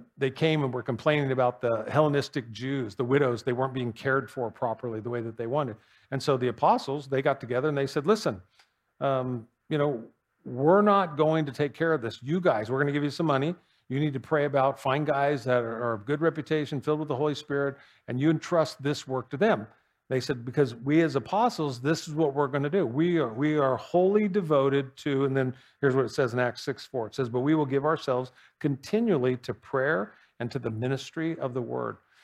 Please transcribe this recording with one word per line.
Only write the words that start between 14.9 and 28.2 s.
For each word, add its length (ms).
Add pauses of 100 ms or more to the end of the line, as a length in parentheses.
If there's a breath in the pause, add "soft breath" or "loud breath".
guys 380
that 200
are, 200
are 100
of 120
good 140
reputation, 640
filled 180
with 80
the 80
Holy 200
Spirit, 420 (300 loud breath)
and 120
you 120
entrust 500
this 260
work 220
to 80
them." 300 (420 soft breath)
They 100
said, 240
"Because 320
we 260
as 140
apostles, 640
this 260
is 80
what 180
we're 140
gonna 220
do. 160
We 340
are, 120
we 280
are 180
wholly 500
devoted 680
to," 280
and 120
then 180 (260 soft breath)
here's 140
what 100
it 40
says 240
in 60
Acts 240
six 220
four. 220
It 80
says, 140
"But 120
we 120
will 140
give 180
ourselves 460 (280 soft breath)